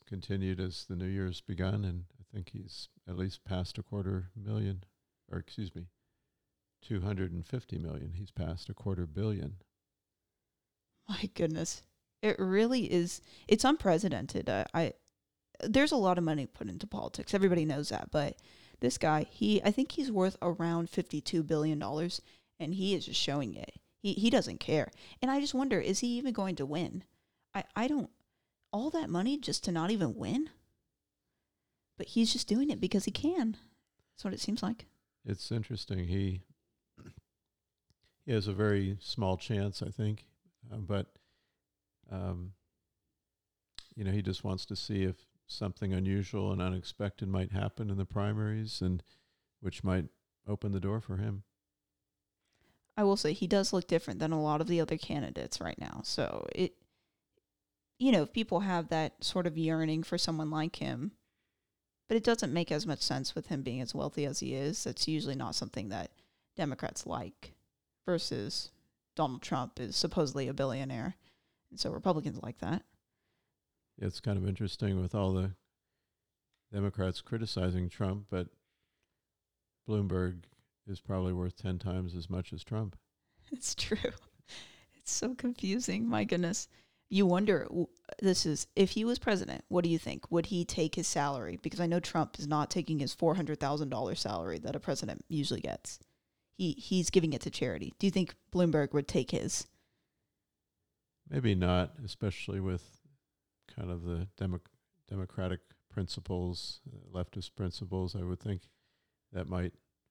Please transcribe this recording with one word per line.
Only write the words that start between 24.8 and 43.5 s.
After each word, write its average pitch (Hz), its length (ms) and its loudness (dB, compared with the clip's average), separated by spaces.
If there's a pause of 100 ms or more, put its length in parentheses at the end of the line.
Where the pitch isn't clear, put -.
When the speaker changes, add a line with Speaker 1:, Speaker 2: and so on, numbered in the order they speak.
Speaker 2:
And 254 100 2
I 277 80 2
just 285 140 0
wonder, 254 260 2
is 196 200 2
he 240 180 2
even 254 160 0
going 190 240 -2
to 139 80 -2
win? 165 400 -4 (500)
I, 196 80 -4 (120)
I 226 120 2
don't, 285 220 0 (640)
all 247 200 -2
that 320 180 0
money 214 300 2
just 233 240 -4
to 190 80 0
not 165 180 2
even 190 260 2
win? 247 360 -2 (1500)
But 196 100 -8
he's 226 240 4
just - 160 -2
doing 262 220 4
it 214 100 -2
because 208 260 2
he 202 60 -2
can. 285 460 2 (560)
That's - 100 -14
what - 100 -4
it - 60 -8
seems - 220 -2
like. - 240 -2 (400)
Speaker 1:
It's - 260 -4
interesting. 101 560 -2
He, 92 340 0 (1800)
he 131 80 0
has 104 140 2
a 101 60 2
very 98 460 4
small 95 380 0
chance, 101 440 -2
I 95 80 -4
think. 107 360 -2 (460)
Uh, 107 60 -8
but, 101 300 -2 (1040)
um, 92 400 -4 (1400)